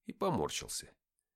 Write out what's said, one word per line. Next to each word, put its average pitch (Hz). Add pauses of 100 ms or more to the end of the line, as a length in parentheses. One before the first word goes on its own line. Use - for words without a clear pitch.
и -
поморщился. - (420)